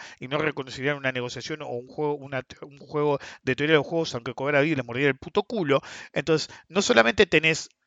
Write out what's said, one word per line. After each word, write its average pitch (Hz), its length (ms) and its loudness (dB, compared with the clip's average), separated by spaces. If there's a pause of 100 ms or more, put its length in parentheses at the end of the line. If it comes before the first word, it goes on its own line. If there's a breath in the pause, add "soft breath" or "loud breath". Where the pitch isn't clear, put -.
(180 loud breath)
y 127 80 -12
no 143 120 -2
reconocerían 139 580 -4
una 135 160 -2
negociación 127 480 -8
o 139 80 -10
un 123 200 -8
juego, 147 260 -4
una, 135 280 -8 (200)
un 143 160 -20
juego 147 400 -2 (240 loud breath)
de 131 120 0
teoría 151 200 4
de 151 60 8
los 139 60 -2
juegos, 165 280 -4
aunque 120 180 -8
cobrara 139 300 2
bien, 151 160 0
les 123 80 -6
mordiera 127 240 0
el 131 80 -4
puto - 240 -2
culo. 156 400 0 (320 loud breath)
Entonces, 156 340 0 (200 loud breath)
no 175 120 -2
solamente 220 460 4
tenés 160 420 2 (180)